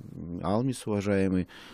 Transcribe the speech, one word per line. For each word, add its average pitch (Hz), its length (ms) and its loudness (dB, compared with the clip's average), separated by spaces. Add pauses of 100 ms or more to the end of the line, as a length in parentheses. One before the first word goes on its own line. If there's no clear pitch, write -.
(440)
Алмис 117 440 0
уважаемый, 98 600 2 (260)